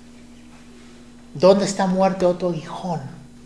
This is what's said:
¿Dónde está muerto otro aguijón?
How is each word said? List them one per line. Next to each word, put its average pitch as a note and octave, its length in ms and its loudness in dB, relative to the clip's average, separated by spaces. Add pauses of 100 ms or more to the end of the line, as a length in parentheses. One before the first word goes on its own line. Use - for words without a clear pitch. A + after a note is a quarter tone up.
(1300)
¿Dónde F#3+ 320 4
está G3 220 -2
muerto F#3+ 420 0
otro F3+ 200 -2
aguijón? D#3+ 540 -8 (440)